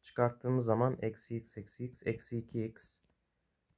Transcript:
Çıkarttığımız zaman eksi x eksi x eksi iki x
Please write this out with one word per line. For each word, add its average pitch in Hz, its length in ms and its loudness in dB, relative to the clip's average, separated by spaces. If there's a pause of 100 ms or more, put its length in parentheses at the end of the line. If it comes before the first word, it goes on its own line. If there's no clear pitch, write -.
Çıkarttığımız 123 640 2
zaman 113 380 4
eksi 110 340 -6
x 113 200 -10
eksi 107 280 -10
x 123 220 -12
eksi 117 320 -4
iki 113 260 -4
x - 320 -12 (800)